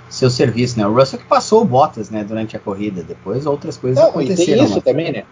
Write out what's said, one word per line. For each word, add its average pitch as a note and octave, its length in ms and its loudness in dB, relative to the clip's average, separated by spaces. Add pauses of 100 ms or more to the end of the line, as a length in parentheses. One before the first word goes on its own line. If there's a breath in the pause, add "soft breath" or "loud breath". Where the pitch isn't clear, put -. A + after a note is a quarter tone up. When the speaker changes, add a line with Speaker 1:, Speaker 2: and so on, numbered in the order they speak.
Speaker 1:
seu - 220 0
serviço, A#2+ 480 0
né? G2+ 80 0
O G#2+ 80 0
Russell C3+ 240 2
que - 80 -20
passou A#3 360 2
o - 20 2
Bottas, B2 440 0
né, G#2+ 140 -6
durante A2 340 -6
a - 40 -12
corrida, G2 420 -6
depois C3 440 -8
outras D3 300 -4
coisas B3+ 260 0
Speaker 2:
Não, D#4 80 6
e - 20 -4
tem G#3+ 220 -2
Speaker 1:
aconteceram, G#3+ 300 4
Speaker 2:
isso D#4+ 120 2
Speaker 1:
mas - 80 -2
Speaker 2:
também, D3 280 0
né? G#2 200 -8